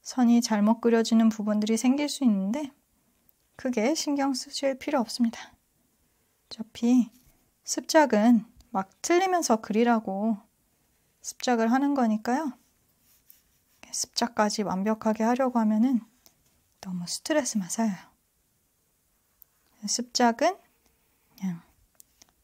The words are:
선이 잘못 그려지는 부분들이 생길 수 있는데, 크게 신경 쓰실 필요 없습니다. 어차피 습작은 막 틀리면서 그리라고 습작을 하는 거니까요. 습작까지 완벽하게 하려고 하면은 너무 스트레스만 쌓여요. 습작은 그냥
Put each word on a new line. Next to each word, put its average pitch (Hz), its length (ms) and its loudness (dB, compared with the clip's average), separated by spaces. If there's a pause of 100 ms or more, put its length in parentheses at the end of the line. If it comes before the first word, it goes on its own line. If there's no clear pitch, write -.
선이 233 400 4
잘못 214 400 2
그려지는 226 480 4
부분들이 214 480 -2
생길 285 320 0
수 - 160 -6
있는데, 220 460 0 (840)
크게 247 400 0
신경 277 400 -2
쓰실 269 420 -6
필요 294 220 -2
없습니다. - 560 -4 (920)
어차피 233 640 0 (540)
습작은 240 840 4 (240)
막 190 200 -6 (120)
틀리면서 349 600 2
그리라고 220 760 0 (840)
습작을 226 500 -2
하는 285 240 0
거니까요. 247 600 -2 (1400)
습작까지 - 680 -4
완벽하게 214 600 -2
하려고 247 360 0
하면은 220 420 2 (800)
너무 180 280 -10
스트레스만 254 640 -4
쌓여요. 220 260 -2 (1900)
습작은 240 720 0 (760)
그냥 175 260 -8 (840)